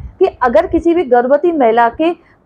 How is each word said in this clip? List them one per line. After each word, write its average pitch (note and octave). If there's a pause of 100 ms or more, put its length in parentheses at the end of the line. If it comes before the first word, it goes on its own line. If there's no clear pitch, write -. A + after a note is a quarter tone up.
(180)
कि F#4+
अगर C4
किसी E4+
भी E4+
गर्भवती C4
महिला A#3
के D#4+ (320)